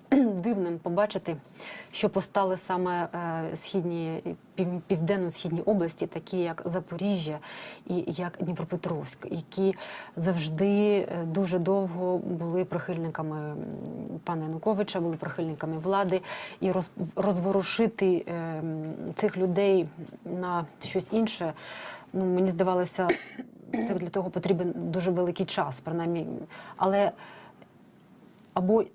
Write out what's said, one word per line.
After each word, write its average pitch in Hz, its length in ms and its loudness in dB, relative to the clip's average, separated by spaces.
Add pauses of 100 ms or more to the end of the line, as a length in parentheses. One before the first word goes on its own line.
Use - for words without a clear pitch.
<clears throat> - 80 -20 (320)
дивним 180 360 0
побачити, 175 580 0 (560)
що 208 180 2
постали 190 460 2 (100)
саме, 180 480 0
е, 165 420 -2
східні, 165 640 -2 (320)
пів-, 180 320 0
південно-східні 170 720 0
області, 175 460 2
такі 175 320 -6
як 170 260 -2
Запоріжжя 170 720 -2 (480)
і 175 200 -2
як 175 340 -4
Дніпропетровськ, 165 880 -4
які 190 440 0 (420)
завжди, 190 840 4 (140)
е, 170 120 -2
дуже 175 340 2
довго 180 600 2
були 170 460 0
прихильниками, 165 720 -2 (140)
м, 147 60 -6 (680)
пана 165 200 0
Януковича, 196 560 0
були 170 160 0
прихильниками 160 640 -4
влади. 185 420 2 (400)
І 185 120 4
роз-, 180 160 0 (280)
розворушити, 190 1120 4
е, 170 60 -4
м, 156 600 -4 (220)
цих 202 200 0
людей 185 520 4 (360)
на 180 420 -2 (180)
щось - 260 -2
інше, 208 420 0 (600)
ну, 190 120 0
мені 185 260 4
здавалося, 180 580 2 (640)
це 220 220 0
для 175 140 -2
того 180 220 -2
потрібен 175 460 2
дуже 170 340 0
великий 180 360 2
час, 143 380 -2
принаймні. 170 420 -2 (500)
Але 196 360 4 (1400)
або 196 300 6 (100)